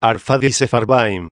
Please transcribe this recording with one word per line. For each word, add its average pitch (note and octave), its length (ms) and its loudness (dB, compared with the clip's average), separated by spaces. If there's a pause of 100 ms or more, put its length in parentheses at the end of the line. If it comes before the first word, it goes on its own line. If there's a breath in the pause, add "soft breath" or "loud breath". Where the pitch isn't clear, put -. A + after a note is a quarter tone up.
Arfad B2 420 0
y C3 100 2
Sefarbaim, A2+ 760 0 (120)